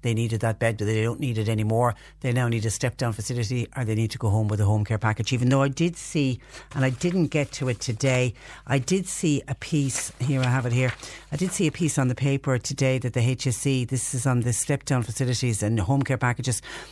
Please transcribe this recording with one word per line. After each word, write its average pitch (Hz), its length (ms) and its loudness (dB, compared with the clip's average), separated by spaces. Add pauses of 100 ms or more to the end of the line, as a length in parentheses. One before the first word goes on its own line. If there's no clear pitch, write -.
they 117 120 0
needed 113 260 0
that 113 180 0
bed, 113 180 2
but 107 100 -2
they 110 160 2
don't 117 180 -2
need 120 180 -2
it 107 100 0
anymore. 110 460 2 (260)
They 127 120 0
now 120 160 2
need 113 180 0
a 110 40 0
step-down 117 420 -2
facility, 117 640 -4
or 127 80 -2
they 110 100 -2
need 110 160 0
to - 80 -8
go 113 100 0
home 107 200 2
with 107 120 0
a 107 40 4
home 104 200 4
care 107 140 -2
package. 110 340 0
Even 123 160 2
though 135 140 4
I 139 60 2
did 165 280 0
see, 135 440 -2 (340)
and 139 100 0
I 131 60 2
didn't 170 380 0
get 147 240 -2
to 127 160 -4
it 120 120 -2
today, 127 540 0 (320)
I 139 120 2
did 180 280 0
see 147 420 0
a 135 60 -6
piece, - 640 -2
here 131 220 0
I 127 80 2
have 127 180 2
it 120 60 0
here, 127 200 2 (400)
I 151 40 -4
did 180 160 -2
see 175 140 0
a 147 60 2
piece 160 260 0
on 131 100 4
the 123 60 0
paper 135 440 0
today 131 400 0
that 120 160 -4
the 123 60 2
H 123 260 0
S 127 100 0
C, 131 280 0
this 123 300 -4
is 123 120 -4
on 123 140 4
the 120 120 0
step-down 131 500 0
facilities 120 600 -2
and 110 180 2
home 139 220 2
care 127 160 0
packages, 123 420 0 (320)